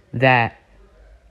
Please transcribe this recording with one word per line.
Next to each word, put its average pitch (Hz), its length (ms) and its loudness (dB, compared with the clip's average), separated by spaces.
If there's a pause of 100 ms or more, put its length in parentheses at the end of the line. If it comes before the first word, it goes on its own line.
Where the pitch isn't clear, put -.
(140)
that 123 460 -2 (720)